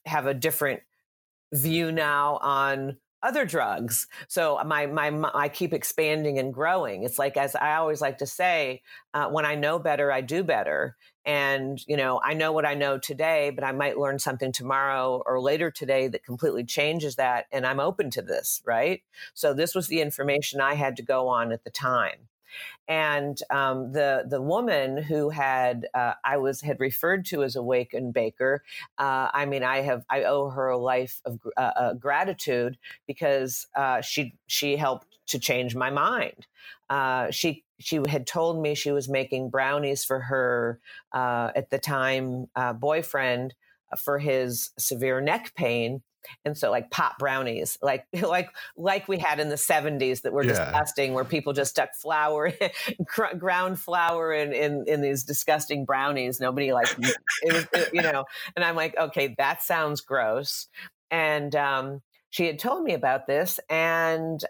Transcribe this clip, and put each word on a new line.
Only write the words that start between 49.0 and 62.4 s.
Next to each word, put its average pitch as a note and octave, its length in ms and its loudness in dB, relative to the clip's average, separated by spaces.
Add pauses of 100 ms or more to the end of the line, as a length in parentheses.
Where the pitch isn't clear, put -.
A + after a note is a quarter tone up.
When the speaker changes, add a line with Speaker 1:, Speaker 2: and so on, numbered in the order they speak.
Speaker 1:
we F#3+ 100 0
had D3+ 220 0
in D3+ 80 0
the D3 80 -2
seventies C#3+ 640 0
that C3+ 140 -2
were C#3 100 2
Speaker 2:
Yeah. A2+ 400 2
Speaker 1:
disgusting, C3+ 300 -2
where B2+ 100 0
people D3 300 -2
just C3+ 160 0
stuck - 240 0
flour, D3+ 580 0 (280)
<laughs> - 260 -4
gr-, G#3 320 -2
ground F#3 420 0
flour E3+ 540 2
in, D3 180 0
in, D3 340 0
in D3 140 2
these C#3 240 0
disgusting D3+ 600 0
brownies. C3+ 520 0
Nobody, C3 360 0
like, A#2 180 4 (480)
it E3 120 4
was, E3 200 2
it, E3+ 200 2
you E3+ 100 2
know, C#3+ 240 0 (280)
and F3 100 0
I'm E3+ 120 2
like, D#3+ 220 -2
"Okay, C#3+ 400 0
that C#3 240 0
sounds D#3 400 0
gross." A#2+ 640 -2 (420)
And, D3+ 460 2
um, C#3 460 0 (260)
she F3 180 0